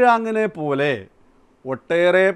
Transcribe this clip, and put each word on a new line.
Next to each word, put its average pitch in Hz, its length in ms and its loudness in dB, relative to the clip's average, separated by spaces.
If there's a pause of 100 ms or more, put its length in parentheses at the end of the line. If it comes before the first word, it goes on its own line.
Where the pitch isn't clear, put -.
ഴാങ്ങിനെ 226 420 0 (100)
പോലെ 143 360 -2 (800)
ഒട്ടേറെ 175 640 0